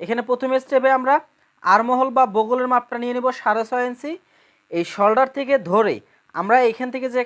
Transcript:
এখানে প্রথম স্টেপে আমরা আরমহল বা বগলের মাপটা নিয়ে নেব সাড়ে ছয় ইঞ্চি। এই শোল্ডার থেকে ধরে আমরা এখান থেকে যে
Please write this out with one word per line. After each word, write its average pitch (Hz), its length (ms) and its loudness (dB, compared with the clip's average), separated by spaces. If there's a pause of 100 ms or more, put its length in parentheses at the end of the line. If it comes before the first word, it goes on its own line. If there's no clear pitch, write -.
এখানে 226 260 -4
প্রথম 247 200 -2 (160)
স্টেপে 262 340 2
আমরা 262 160 2 (480)
আরমহল 240 540 2
বা 262 60 6 (120)
বগলের 240 380 0
মাপটা 240 280 -2
নিয়ে 240 160 -4
নেব 247 100 -4 (140)
সাড়ে 220 280 0
ছয় 247 200 -2
ইঞ্চি। 247 220 -10 (600)
এই 170 120 -2 (100)
শোল্ডার 220 340 4 (100)
থেকে 277 180 0 (160)
ধরে 202 240 2 (400)
আমরা 196 220 2 (120)
এখান 254 240 -6
থেকে 262 220 -6
যে 254 100 0